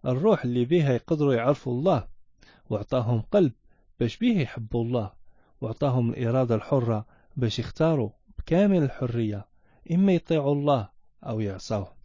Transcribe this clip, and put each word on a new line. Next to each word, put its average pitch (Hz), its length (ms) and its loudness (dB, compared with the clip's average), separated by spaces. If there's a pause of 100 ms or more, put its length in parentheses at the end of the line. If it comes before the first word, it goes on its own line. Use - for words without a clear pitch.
الروح 147 400 2
اللي 123 200 0
بها 143 280 2
يقدروا 143 420 0
يعرفوا 127 380 0
الله، 135 360 0 (600)
وعطاهم 110 500 -2
قلب 165 320 2 (480)
باش 117 160 -2
بيه 226 240 2
يحبوا 117 440 -4
الله، 117 280 -4 (480)
وعطاهم 123 500 0
الإرادة 120 440 0
الحرة 117 520 0 (300)
باش 120 220 -2
يختاروا 143 520 -2 (280)
بكامل 185 440 2
الحرية 117 640 -4 (460)
إما 190 200 4
يطيعوا 151 420 0
الله 143 340 0 (360)
أو 113 160 -6
يعصوه. 101 640 -6